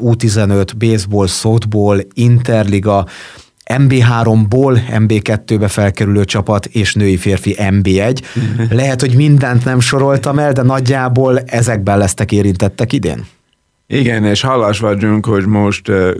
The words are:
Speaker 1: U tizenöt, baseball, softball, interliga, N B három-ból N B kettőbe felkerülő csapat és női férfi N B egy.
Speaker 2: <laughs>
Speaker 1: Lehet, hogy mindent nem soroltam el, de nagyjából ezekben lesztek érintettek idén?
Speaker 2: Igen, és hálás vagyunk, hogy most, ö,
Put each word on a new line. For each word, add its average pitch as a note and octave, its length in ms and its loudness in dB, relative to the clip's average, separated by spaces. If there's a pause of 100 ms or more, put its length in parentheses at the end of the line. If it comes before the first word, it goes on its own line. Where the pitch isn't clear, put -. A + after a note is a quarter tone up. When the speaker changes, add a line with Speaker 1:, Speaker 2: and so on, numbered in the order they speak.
Speaker 1:
U A#2+ 140 2
tizenöt, G2+ 640 0
baseball, G#2 500 0
softball, G#2+ 720 0 (140)
interliga, G#2+ 920 2 (720)
N C#3 100 4
B C3 60 2
három-ból A#2 840 2 (180)
N G#2+ 80 2
B G#2+ 160 0
kettőbe G#2+ 460 -2
felkerülő G2+ 580 0
csapat G#2 400 -2
és - 280 -4
női G2 240 2
férfi G2 380 -2 (140)
N G2 120 2
B F#2+ 60 -2
egy. G#2 360 0 (260)
Speaker 2:
<laughs> A2+ 200 -2
Speaker 1:
Lehet, B2+ 320 0
hogy B2+ 140 2
mindent C3+ 500 2
nem B2+ 140 0
soroltam C#3 600 0
el, D3 140 0
de C3 80 0
nagyjából B2+ 800 0
ezekben A2+ 580 -2
lesztek G2+ 340 -2
érintettek G2+ 640 0
idén? E2+ 320 -4 (640)
Speaker 2:
Igen, A#2 380 -2
és G#2 160 0
hálás A2+ 380 0
vagyunk, G#2 460 0
hogy G2 200 0
most, G#2 420 -2
ö, F#2+ 320 0